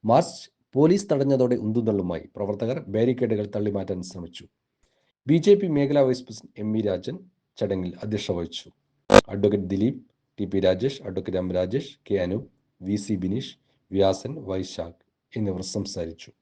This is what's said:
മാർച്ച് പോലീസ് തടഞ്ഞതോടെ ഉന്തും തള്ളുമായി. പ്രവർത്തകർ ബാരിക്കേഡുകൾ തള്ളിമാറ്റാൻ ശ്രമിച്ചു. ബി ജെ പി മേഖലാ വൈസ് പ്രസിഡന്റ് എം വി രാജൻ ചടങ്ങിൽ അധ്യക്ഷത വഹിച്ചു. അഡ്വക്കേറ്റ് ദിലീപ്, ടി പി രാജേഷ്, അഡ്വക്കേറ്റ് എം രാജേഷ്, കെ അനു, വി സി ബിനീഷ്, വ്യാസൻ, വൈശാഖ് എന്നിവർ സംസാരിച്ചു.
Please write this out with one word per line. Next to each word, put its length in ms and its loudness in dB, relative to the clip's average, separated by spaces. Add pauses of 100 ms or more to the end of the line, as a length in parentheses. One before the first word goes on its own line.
മാർച്ച് 360 2 (340)
പോലീസ് 360 4
തടഞ്ഞതോടെ 540 2
ഉന്തും 240 0
തള്ളുമായി. 360 -2 (120)
പ്രവർത്തകർ 420 -4 (160)
ബാരിക്കേഡുകൾ 520 0 (100)
തള്ളിമാറ്റാൻ 440 -4 (100)
ശ്രമിച്ചു. 340 -14 (840)
ബി 200 4
ജെ 140 10
പി 160 -2
മേഖലാ 320 4
വൈസ് 180 -2
പ്രസിഡന്റ് 360 -18
എം 120 -4
വി 140 0
രാജൻ 280 -4 (420)
ചടങ്ങിൽ 340 -2 (100)
അധ്യക്ഷത 360 -4
വഹിച്ചു. 300 -8 (680)
അഡ്വക്കേറ്റ് 400 0
ദിലീപ്, 260 0 (380)
ടി 140 -4
പി 140 2
രാജേഷ്, 420 0
അഡ്വക്കേറ്റ് 340 -4
എം 160 -4
രാജേഷ്, 340 -4 (160)
കെ 160 0
അനു, 160 -2 (400)
വി 240 -2
സി 200 -2
ബിനീഷ്, 300 -4 (360)
വ്യാസൻ, 440 2 (140)
വൈശാഖ് 520 -8 (320)
എന്നിവർ 300 -4 (140)
സംസാരിച്ചു. 540 -8 (120)